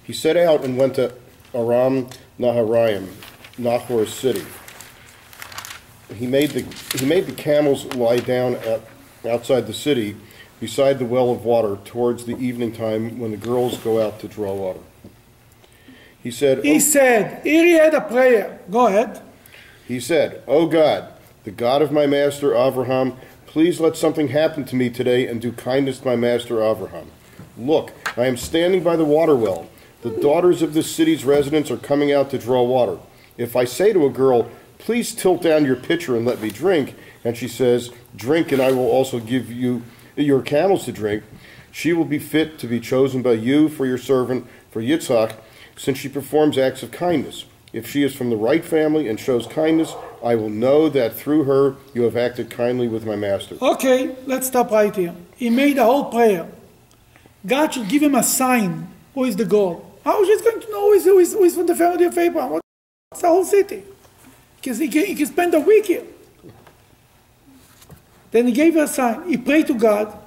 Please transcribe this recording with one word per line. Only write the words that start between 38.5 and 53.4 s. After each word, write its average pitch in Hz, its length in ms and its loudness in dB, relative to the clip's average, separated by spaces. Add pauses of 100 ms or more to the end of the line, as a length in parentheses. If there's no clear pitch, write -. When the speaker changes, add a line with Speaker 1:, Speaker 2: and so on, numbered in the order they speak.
Speaker 1:
and 131 100 2
I 131 100 4
will 127 160 0
also 127 320 0
give 113 320 -6
you 123 300 -4 (340)
your 139 260 2
camels 160 440 0
to - 60 -8
drink,' 107 320 -4 (480)
she 160 220 -2
will 165 120 0
be 143 140 -4
fit 156 400 -4
to 123 80 -10
be 117 120 -2
chosen 127 440 0
by 123 100 2
you 139 360 2
for 143 180 -4
your 127 100 -2
servant, 127 480 -2 (240)
for 113 120 -6
Yitzhak, 120 520 0 (420)
since 135 220 -4
she 135 120 -10
performs 143 500 0
acts 131 240 0
of 117 80 -14
kindness. 170 540 -4 (260)
If 113 160 -10
she 143 140 -2
is 139 140 0
from 123 160 -4
the 113 40 0
right 127 300 0
family 156 420 0
and 107 120 -4
shows - 260 -2
kindness, 160 480 0 (300)
I 120 120 0
will 110 140 -2
know 135 400 2
that 120 240 0
through 147 300 0
her 135 320 2 (180)
you 117 100 -2
have 113 140 0
acted 120 320 -4
kindly 123 380 -2
with 110 180 -6
my 110 100 -4
master." 101 460 -4